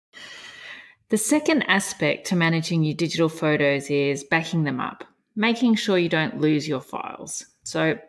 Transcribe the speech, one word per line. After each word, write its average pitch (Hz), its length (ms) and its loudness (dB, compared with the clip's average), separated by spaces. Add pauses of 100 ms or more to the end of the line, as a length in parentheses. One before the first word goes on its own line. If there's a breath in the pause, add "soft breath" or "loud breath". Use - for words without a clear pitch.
(1120 loud breath)
The 214 80 2
second 302 440 2
aspect - 680 0
to 185 80 2
managing 165 480 2
your 151 100 0
digital 165 340 2
photos 143 600 0
is 143 360 0
backing 160 400 0
them 127 160 -2
up, - 240 -8 (320)
making 226 400 2
sure 202 220 2
you 170 100 2
don't 156 320 -2
lose 151 280 2
your 131 120 -4
files. - 680 -12 (180)
So 160 340 0 (100)